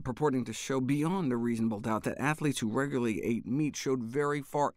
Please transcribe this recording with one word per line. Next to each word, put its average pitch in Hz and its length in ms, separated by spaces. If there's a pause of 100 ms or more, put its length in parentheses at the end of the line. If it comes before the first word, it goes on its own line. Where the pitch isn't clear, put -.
purporting 131 420
to 110 80
show 135 280
beyond 147 520
a 120 40
reasonable 113 420
doubt 110 240
that - 180
athletes 147 380
who 113 100
regularly 120 540
ate 113 240
meat 139 300
showed 135 260
very 143 400
far 143 340